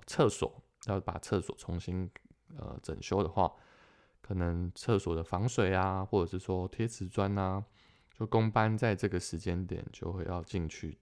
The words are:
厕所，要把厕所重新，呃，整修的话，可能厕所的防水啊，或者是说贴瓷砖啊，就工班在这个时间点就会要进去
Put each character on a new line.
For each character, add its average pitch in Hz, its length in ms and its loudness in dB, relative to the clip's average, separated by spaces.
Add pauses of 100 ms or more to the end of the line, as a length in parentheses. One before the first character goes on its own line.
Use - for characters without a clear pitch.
厕 131 220 4
所， - 340 -2 (220)
要 98 160 0
把 - 180 -6
厕 98 220 0
所 - 160 -8
重 87 200 -6
新， 90 320 -4 (460)
呃， - 260 -10
整 - 200 -8
修 98 200 2
的 85 60 2
话， 92 240 4 (720)
可 - 140 -8
能 87 380 0
厕 - 240 2
所 85 160 0
的 82 80 0
防 95 280 0
水 95 240 4
啊， 95 320 2
或 98 160 4
者 85 40 2
是 92 140 -4
说 92 300 -2
贴 - 180 -2
瓷 107 180 -8
砖 98 320 0
啊， 95 240 0 (560)
就 117 80 -4
工 110 240 4
班 110 280 4
在 107 180 4
这 98 140 0
个 90 100 0
时 - 180 -4
间 87 300 -2
点 87 240 -6
就 85 220 -8
会 92 100 -6
要 87 200 -4
进 82 260 -2
去 - 320 -8